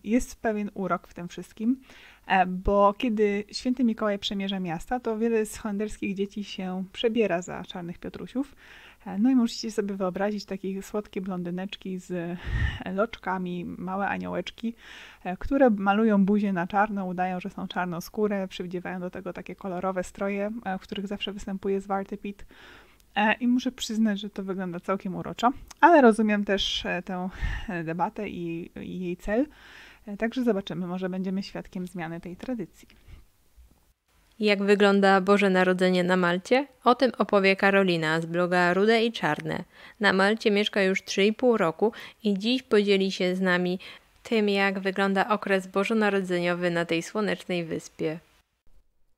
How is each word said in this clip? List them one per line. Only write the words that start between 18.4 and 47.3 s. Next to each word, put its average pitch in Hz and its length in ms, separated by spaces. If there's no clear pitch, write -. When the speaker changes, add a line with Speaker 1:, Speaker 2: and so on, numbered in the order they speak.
Speaker 1:
przywdziewają 180 520
do 180 100
tego 185 240
takie - 220
kolorowe 185 480
stroje, 202 480
e, 190 120
w - 40
których 202 260
zawsze 202 260
występuje 196 480
Zwarte 196 360
Piet. - 280
E, 214 180
i 247 140
muszę 247 240
przyznać, 214 480
że 208 100
to 196 140
wygląda 185 360
całkiem 190 360
uroczo, 175 360
ale 311 200
rozumiem 214 440
też, - 400
e, 180 160
tę, 185 280
e, 170 140
debatę 180 460
i, 170 420
i 180 180
jej 180 180
cel. 226 280
E, 202 100
także 233 260
zobaczymy, 190 440
może 185 220
będziemy 190 340
świadkiem 180 440
zmiany 170 340
tej 180 140
tradycji. - 520
Speaker 2:
Jak 208 240
wygląda 196 580
Boże 202 280
Narodzenie 185 540
na 185 140
Malcie? 180 500
O 240 120
tym 247 220
opowie 196 380
Karolina 175 640
z 165 40
bloga 175 480
Rude 220 300
i 233 80
Czarne. 160 520
Na 196 140
Malcie 202 380
mieszka 208 300
już 190 220
trzy - 220
i 214 80
pół 240 240
roku 196 340
i 208 140
dziś 247 260
podzieli 196 480
się 180 240
z 185 60
nami 180 380
tym, 208 260
jak 196 300
wygląda 196 500
okres 196 380
bożonarodzeniowy 185 1040
na 170 140
tej 165 160
słonecznej 180 640